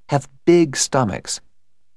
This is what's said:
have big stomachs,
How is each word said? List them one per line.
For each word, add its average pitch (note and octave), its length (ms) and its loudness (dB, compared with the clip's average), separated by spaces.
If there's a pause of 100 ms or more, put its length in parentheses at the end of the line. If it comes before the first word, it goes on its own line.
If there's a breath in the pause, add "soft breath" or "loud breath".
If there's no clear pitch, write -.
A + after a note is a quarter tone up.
have C#3+ 200 -4 (180)
big E3+ 300 4
stomachs, - 640 -4 (560)